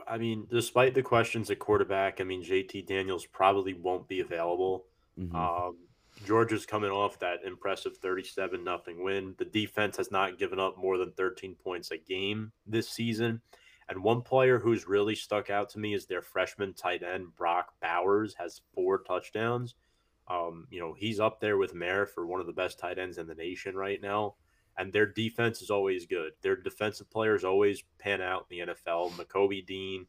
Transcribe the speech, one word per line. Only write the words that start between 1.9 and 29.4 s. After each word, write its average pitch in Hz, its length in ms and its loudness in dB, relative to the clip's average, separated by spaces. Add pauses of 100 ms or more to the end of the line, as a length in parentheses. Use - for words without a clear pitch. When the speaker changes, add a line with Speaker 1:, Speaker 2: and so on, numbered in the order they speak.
Speaker 1:
I 95 60 -2
mean, 92 180 -4
J 92 200 2
T 95 180 -10
Daniels 95 440 -2
probably 95 480 4
won't 87 340 -2
be 92 120 -4
available. 90 640 0 (320)
Speaker 2:
Mm-hmm. 90 160 -6
Speaker 1:
Um, 87 440 -2 (480)
Georgia's 110 400 4
coming 104 260 -2
off 98 280 0
that 90 260 -4
impressive 92 520 -4
thirty-seven 92 680 -4
nothing 87 360 -6
win. 95 360 -2
The 92 80 -4
defense 104 500 -2
has - 160 -4
not 95 260 0
given 95 220 -2
up 92 180 0
more 92 200 2
than 90 140 -2
thirteen 95 440 -4
points 87 360 -8
a 82 60 -4
game 104 540 -4 (160)
this 110 220 0
season. 113 500 0 (480)
And 95 160 -6
one 120 180 6
player 127 380 6
who's 110 280 2
really 101 280 4
stuck 104 340 -2
out 101 200 0
to 110 100 -12
me 107 140 -2
is 98 120 -4
their 90 160 -4
freshman 92 520 -2
tight 87 300 -4
end, 90 340 -8
Brock 87 440 0
Bowers, 95 540 2
has 87 260 -10 (140)
four 95 280 2
touchdowns. 117 720 -2 (520)
Um, 85 420 -4
you 90 120 -10
know, 80 120 -6
he's 107 280 -4
up 110 180 2
there 107 180 4
with 92 160 2
Mayer 90 320 0
for 87 200 -6
one 90 160 -2
of 87 40 -10
the 82 80 -8
best 90 240 -4
tight 90 220 -6
ends 90 180 -8
in 85 100 -8
the 80 80 -12
nation 90 400 -8
right 95 260 -4
now. 101 340 -2 (420)
And 92 140 -4
their 104 140 4
defense 113 560 0
is - 80 -8
always 98 360 2
good. 82 260 -4 (100)
Their 95 140 2
defensive 101 560 -4
players 107 320 2
always 98 400 4 (160)
pan 98 220 -2
out 92 280 -4
in 87 80 -12
the 87 40 -6
N 87 80 -4
F 85 180 -8
L. 85 240 0
Nakobe 95 540 0